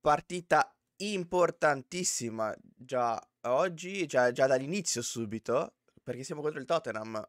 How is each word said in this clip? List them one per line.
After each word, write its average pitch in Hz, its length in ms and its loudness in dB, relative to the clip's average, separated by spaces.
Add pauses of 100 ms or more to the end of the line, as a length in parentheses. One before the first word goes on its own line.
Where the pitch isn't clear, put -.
Partita 170 760 2 (200)
importantissima 165 1600 0
già 120 600 -2 (220)
oggi, 175 640 0
già, 127 260 4
già 135 140 4
dall'inizio 135 560 0
subito, 113 720 -4 (260)
perché 127 220 -10
siamo 151 180 -10
contro 147 180 -4
il 127 60 -12
Tottenham 113 500 -2 (120)